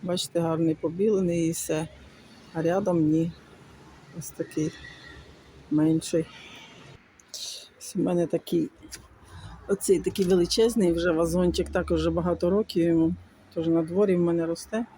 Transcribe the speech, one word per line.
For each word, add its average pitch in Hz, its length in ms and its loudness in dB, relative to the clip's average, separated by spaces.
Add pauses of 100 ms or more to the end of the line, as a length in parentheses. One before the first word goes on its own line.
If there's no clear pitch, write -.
Бачите, 180 360 -2
гарний 165 360 2
побілений 170 720 0
і 165 40 0
все. 160 360 -4 (640)
А 165 80 -4
рядом 170 480 2
ні. 165 220 2 (880)
Ось - 100 -12
такий - 420 -6 (1000)
менший. 160 540 2 (1500)
Ось - 160 -14
у 190 40 -2
мене 175 280 0
такий, 165 420 -2 (960)
оцей 196 320 2
такий 190 260 0
величезний 185 680 4
вже 170 180 0
вазончик, 170 580 2
також 175 300 0
вже 160 100 0
багато 170 400 0
років 190 340 0
йому. 165 320 4 (380)
Тож 165 140 -2
на 165 140 2
дворі 180 340 2
в 175 40 2
мене 170 260 2
росте. 214 400 -4 (120)